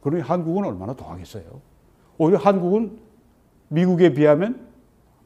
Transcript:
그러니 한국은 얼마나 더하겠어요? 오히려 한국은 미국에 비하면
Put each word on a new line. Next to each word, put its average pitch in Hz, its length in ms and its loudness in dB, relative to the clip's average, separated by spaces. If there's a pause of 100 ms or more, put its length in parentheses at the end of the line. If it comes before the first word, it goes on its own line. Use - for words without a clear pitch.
그러니 160 200 -4
한국은 170 420 -4
얼마나 101 300 -8
더하겠어요? 90 640 -18 (580)
오히려 170 200 2
한국은 196 600 0 (720)
미국에 175 440 4
비하면 151 560 2 (580)